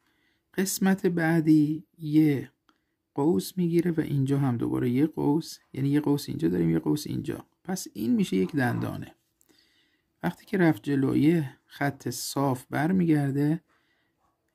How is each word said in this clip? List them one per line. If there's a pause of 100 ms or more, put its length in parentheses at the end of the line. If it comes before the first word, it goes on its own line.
(540)
قسمت
بعدی (120)
یه (640)
قوس
می‌گیره
و
اینجا
هم
دوباره
یه
قوس، (140)
یعنی
یه
قوس
اینجا
داریم،
یه
قوس
اینجا. (180)
پس
این
می‌شه
یک
دندانه. (1080)
وقتی
که
رفت
جلو،
یه
خط
صاف
برمیگرده، (920)